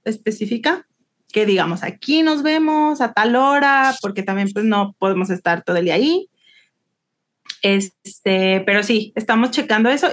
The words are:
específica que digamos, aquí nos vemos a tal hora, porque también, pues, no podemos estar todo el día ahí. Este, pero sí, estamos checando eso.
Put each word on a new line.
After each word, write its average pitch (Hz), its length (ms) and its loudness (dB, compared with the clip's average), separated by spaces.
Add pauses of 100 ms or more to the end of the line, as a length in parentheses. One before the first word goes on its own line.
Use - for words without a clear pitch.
específica 226 840 -4 (460)
que 214 140 0
digamos, 180 360 0
aquí 302 400 -2
nos 302 220 0
vemos 311 560 0
a 240 120 -2
tal 226 240 2
hora, 277 560 2 (100)
porque 208 200 -6
también, 196 300 0
pues, 208 120 -4
no 202 340 0
podemos 190 320 0
estar 175 320 -2
todo 180 140 -2
el 170 80 0
día 165 100 0
ahí. 320 340 0 (1300)
Este, 190 1040 0
pero 202 160 2
sí, 214 340 0
estamos 226 340 0
checando 226 400 0
eso. 285 220 0